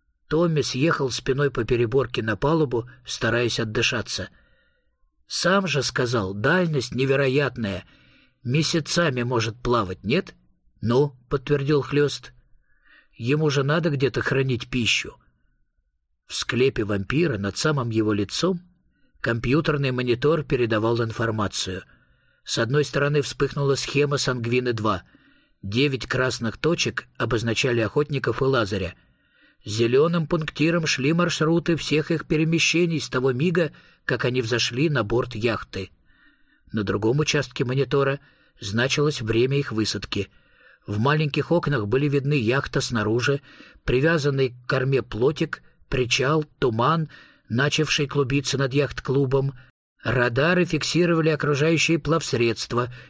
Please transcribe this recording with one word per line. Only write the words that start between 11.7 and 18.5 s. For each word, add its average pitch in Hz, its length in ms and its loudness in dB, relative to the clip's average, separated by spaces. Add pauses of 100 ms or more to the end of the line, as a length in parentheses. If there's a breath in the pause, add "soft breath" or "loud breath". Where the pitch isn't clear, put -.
Хлёст. 143 520 -2 (800 soft breath)
"Ему 147 360 0
же 139 140 0
надо 156 280 0
где-то 135 300 0
хранить 131 480 -2
пищу". - 480 -2 (1080)
В - 80 -12
склепе 120 520 0
вампира 107 520 -2
над 98 200 -4
самым 139 320 0
его 107 240 2
лицом 165 480 -2 (600)